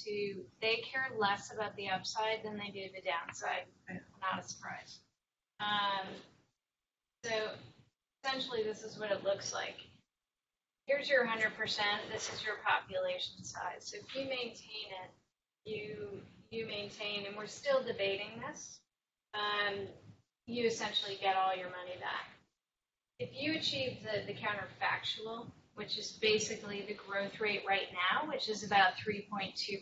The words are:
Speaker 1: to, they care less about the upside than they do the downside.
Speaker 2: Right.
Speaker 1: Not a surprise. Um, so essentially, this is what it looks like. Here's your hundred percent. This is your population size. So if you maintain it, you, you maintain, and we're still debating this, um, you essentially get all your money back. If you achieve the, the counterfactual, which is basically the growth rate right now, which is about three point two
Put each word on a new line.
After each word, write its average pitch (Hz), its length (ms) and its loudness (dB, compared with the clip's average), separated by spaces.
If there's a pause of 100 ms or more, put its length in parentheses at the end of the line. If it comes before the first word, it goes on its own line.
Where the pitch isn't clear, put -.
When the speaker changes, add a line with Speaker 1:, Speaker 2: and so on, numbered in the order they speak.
Speaker 1:
to, 202 380 -2 (180)
they 220 160 4
care 262 400 -2
less 202 360 2
about 208 220 -4
the 196 140 -4
upside 220 540 0
than 214 140 -6
they 208 140 -6
do 196 220 -8
the 185 80 -12
downside. 180 640 -2 (240)
Speaker 2:
Right. 185 120 -6 (200)
Speaker 1:
Not 185 220 0
a - 40 -18
surprise. - 520 -12 (600)
Um, 202 480 2 (1160)
so 233 80 -2 (920)
essentially, 262 400 0
this 214 200 -4
is 208 160 -10
what 214 120 0
it 190 120 0
looks 196 300 2
like. - 240 -4 (1080)
Here's 285 240 2
your 254 160 8
hundred 220 320 2
percent. 214 440 2 (100)
This 214 200 -2
is - 120 -6
your 208 200 0
population 185 800 0
size. - 360 -6
So - 180 -10
if - 180 -10
you 269 140 -2
maintain 214 640 -6 (100)
it, 185 60 -14 (560)
you, 415 560 -6 (300)
you 226 160 -2
maintain, 208 580 -4
and 202 100 -6
we're 208 120 -6
still 262 360 4
debating 202 640 0
this, - 320 -12 (560)
um, 202 520 2 (600)
you 240 180 2
essentially 202 560 0
get 190 140 6
all 185 200 6
your 180 140 -4
money 180 300 -8
back. - 320 -4 (880)
If 247 140 -4
you 294 200 2
achieve 254 500 0
the, 208 220 0
the 202 120 -4
counterfactual, 214 1080 -2 (280)
which 208 220 -4
is - 140 -4 (100)
basically 208 680 4
the 208 60 -2 (140)
growth 196 320 0
rate 202 280 2
right 196 260 4
now, 214 360 4
which 269 200 0
is 208 140 0
about 196 340 8
three 202 340 -2
point 196 240 -4
two 202 260 -2